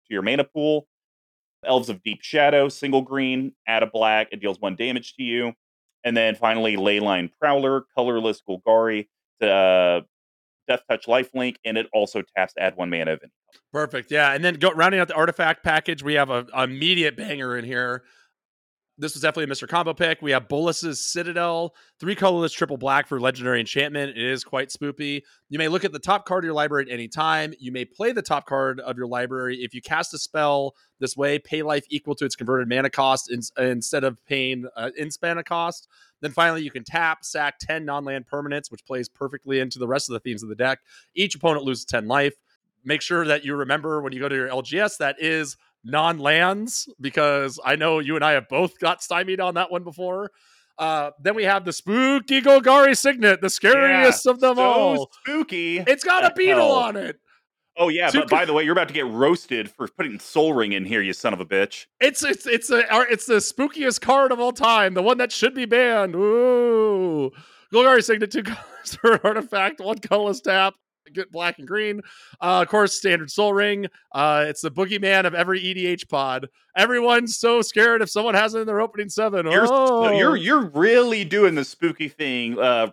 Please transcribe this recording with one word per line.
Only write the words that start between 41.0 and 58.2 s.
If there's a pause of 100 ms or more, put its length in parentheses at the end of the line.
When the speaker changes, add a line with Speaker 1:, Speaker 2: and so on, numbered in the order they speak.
Speaker 2:
Each
opponent
loses
ten
life. (500)
Make
sure
that
you
remember
when
you
go
to
your
L
G
S
that
is (560)
non-lands, (100)
because
I
know
you
and
I
have
both
got
stymied
on
that
one
before. (460)
Uh, (100)
then
we
have
the
spooky
Golgari
Signet,
the
scariest
Speaker 1:
Yeah,
Speaker 2:
of
them
Speaker 1:
so
Speaker 2:
all. (120)
Speaker 1:
spooky.
Speaker 2:
It's
got
a
Speaker 1:
The
Speaker 2:
beetle
Speaker 1:
hell.
Speaker 2:
on
it. (600)
Speaker 1:
Oh,
yeah,
Speaker 2:
Two